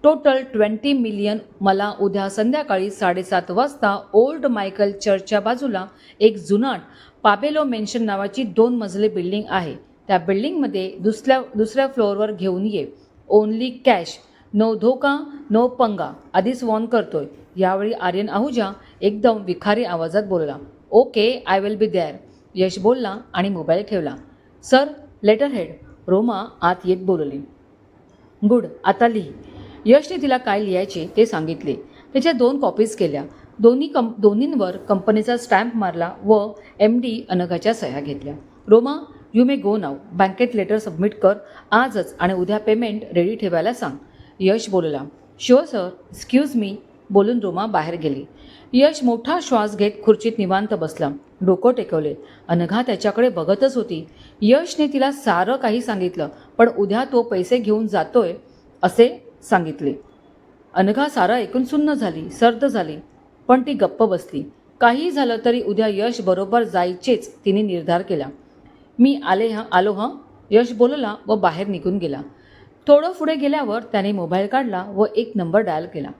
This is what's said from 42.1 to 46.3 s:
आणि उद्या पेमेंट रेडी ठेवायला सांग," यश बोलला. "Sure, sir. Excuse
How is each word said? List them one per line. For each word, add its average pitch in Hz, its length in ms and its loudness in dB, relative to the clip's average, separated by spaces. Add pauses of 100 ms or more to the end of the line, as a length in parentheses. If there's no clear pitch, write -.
आणि 180 160 0
उद्या 185 240 -2
पेमेंट 214 440 -2 (100)
रेडी 180 240 0
ठेवायला 185 360 0
सांग," 196 240 -8 (440)
यश 202 300 2
बोलला. 160 320 0 (480)
"Sure, 277 140 8
sir. 208 240 -6 (240)
Excuse 247 500 0